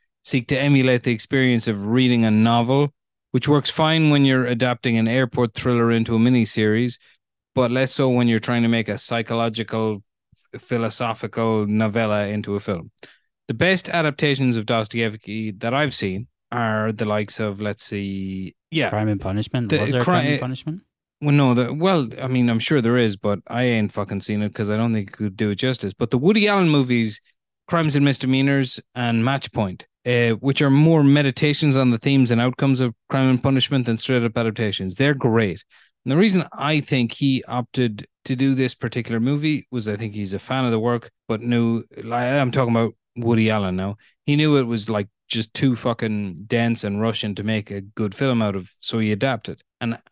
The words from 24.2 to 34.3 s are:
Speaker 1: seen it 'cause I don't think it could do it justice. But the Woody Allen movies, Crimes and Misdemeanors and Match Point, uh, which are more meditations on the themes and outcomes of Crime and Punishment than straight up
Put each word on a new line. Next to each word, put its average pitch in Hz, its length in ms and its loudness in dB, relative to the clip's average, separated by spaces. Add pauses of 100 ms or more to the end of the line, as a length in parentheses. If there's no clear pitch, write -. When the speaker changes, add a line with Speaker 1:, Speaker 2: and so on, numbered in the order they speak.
Speaker 1:
seen 104 220 -4
it 104 120 -4
'cause 104 160 -4
I 107 60 0
don't 117 180 0
think 104 160 -4
it - 60 -18
could 101 200 -6
do 107 140 -2
it 104 60 -2
justice. 123 380 -4
But 117 160 -4
the 127 80 2
Woody 202 300 4
Allen 196 220 4
movies, 123 500 0 (480)
Crimes 156 280 0
and 143 80 4
Misdemeanors 135 760 0 (140)
and 117 300 0
Match 135 280 -2
Point, 95 340 -6 (200)
uh, 120 260 2
which 135 300 0
are 139 80 4
more 156 320 6
meditations 143 760 2
on 131 140 4
the 117 80 0
themes 135 320 2
and 117 100 2
outcomes 127 400 0
of 123 140 0 (140)
Crime 131 200 2
and 127 140 2
Punishment 135 440 0
than 113 100 0
straight 123 260 0
up 113 160 -2